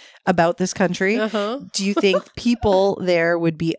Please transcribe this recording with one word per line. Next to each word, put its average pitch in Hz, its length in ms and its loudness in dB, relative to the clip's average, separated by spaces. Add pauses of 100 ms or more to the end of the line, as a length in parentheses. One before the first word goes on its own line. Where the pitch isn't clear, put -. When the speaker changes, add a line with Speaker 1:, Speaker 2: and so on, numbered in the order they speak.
(240)
Speaker 1:
about 175 340 2
this 180 140 -2
country. 190 460 0
Speaker 2:
Uh-huh. 220 440 -4 (100)
Speaker 1:
Do 196 120 -4
you 196 80 0
think 202 400 0
Speaker 2:
<laughs> - 40 -20
Speaker 1:
people 196 640 2
there 170 340 2
would 165 220 -2
be 165 200 -2